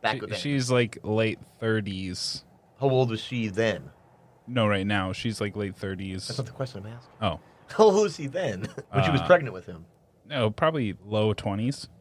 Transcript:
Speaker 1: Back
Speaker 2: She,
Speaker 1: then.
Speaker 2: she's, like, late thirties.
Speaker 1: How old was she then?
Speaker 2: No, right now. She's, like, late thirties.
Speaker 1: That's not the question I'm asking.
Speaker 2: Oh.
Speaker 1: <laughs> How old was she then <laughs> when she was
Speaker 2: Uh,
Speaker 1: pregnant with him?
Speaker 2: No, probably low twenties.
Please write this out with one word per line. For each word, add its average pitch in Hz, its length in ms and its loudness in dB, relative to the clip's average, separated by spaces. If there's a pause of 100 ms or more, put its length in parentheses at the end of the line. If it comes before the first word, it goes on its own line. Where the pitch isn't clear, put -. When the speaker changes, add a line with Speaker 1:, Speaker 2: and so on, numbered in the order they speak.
Speaker 1:
Back 110 140 0
Speaker 2:
She, - 100 -8
Speaker 1:
then. 107 120 -6
Speaker 2:
she's, 135 320 0
like, 123 320 2
late 107 360 0 (220)
thirties. 98 840 -4 (360)
Speaker 1:
How 139 100 2
old 127 200 4
was 110 100 -4
she 117 280 -4
then? 95 420 0 (560)
Speaker 2:
No, 120 200 2
right 98 200 2
now. 98 260 0
She's, 110 280 -4
like, 104 160 -2
late 101 200 -4
thirties. 95 520 -8
Speaker 1:
That's - 100 -8
not 127 80 -4
the - 60 -16
question 113 320 -8
I'm 107 80 -14
asking. - 300 -20
Speaker 2:
Oh. 85 180 -2 (140)
Speaker 1:
<laughs> - 140 -20
How - 160 6
old 208 180 8
was 196 140 0
she 151 100 -8
then 127 400 -4 (140)
<laughs> - 100 -18
when 98 140 2
she 92 60 4
was 87 100 4
Speaker 2:
Uh, 85 60 -4
Speaker 1:
pregnant 143 280 4
with 90 120 -12
him? 85 180 -14 (420)
Speaker 2:
No, 123 240 0
probably 139 540 0
low 107 300 2
twenties. 107 540 -4 (120)